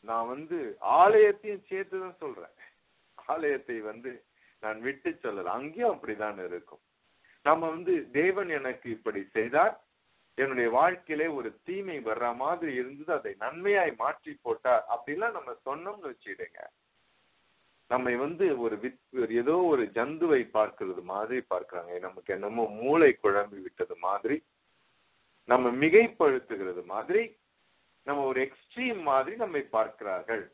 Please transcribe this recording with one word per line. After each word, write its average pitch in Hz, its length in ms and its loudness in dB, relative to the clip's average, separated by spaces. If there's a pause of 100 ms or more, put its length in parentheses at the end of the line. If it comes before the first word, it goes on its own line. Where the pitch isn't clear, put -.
நான் 113 220 -2
வந்து 156 300 -8 (360)
ஆலயத்தையும் 208 720 8
சேர்த்துதான் 190 520 -8
சொல்றேன். 113 380 -12 (600)
ஆலயத்தை 143 640 -4
வந்து 110 300 -10 (520)
நான் 107 180 -6
விட்டு 135 300 -6 (120)
சொல்லல, 98 320 -4
அங்கேயும் 165 380 -2
அப்படிதான் 104 500 -8
இருக்கும். 87 400 -12 (640)
நம்ம 160 240 4
வந்து 170 240 -2 (180)
தேவன் 185 380 0
எனக்கு 135 400 -6
இப்படி 107 320 -6 (120)
செய்தார், 139 420 2 (600)
என்னுடைய 127 320 2
வாழ்க்கையிலே 156 600 2
ஒரு 131 200 -6 (140)
தீமை 185 360 -8
வர்ற 113 360 -2
மாதிரி 156 380 -4
இருந்தது, 139 400 -6
அதை 131 260 -4
நன்மையாய் 175 560 0
மாற்றி 143 400 -4
போட்டார் 117 540 2
அப்படின்லாம் 175 480 -4
நம்ம 131 160 -10 (120)
சொன்னோம்னு 165 460 -8
வச்சுக்கிடுங்க, 92 500 -14 (1300)
நம்மை 127 260 0
வந்து 160 300 -2 (140)
ஒரு 113 220 -2
வித்-, - 340 -12
ஒரு 117 200 -2
ஏதோ 123 280 2
ஒரு 151 200 4 (120)
ஜந்துவை 147 440 2 (100)
பார்க்கிறது 95 540 -2
மாதிரி 107 460 -4
பார்க்கறாங்க. 90 500 -4
நமக்கு 92 340 -8
என்னமோ 104 300 -4 (100)
மூளை 135 380 6 (120)
குழம்பி 101 380 0
விட்டது 90 380 -8
மாதிரி, 101 380 -2 (1120)
நம்ம 123 220 4 (120)
மிகைப்படுத்துகிறது 131 1040 4
மாதிரி, 131 380 -2 (840)
நம்ம 143 180 -2
ஒரு 131 160 0
extreme 226 640 -6
மாதிரி 139 320 2
நம்மை 190 320 -4
பார்க்கிறார்கள். 107 760 -2 (100)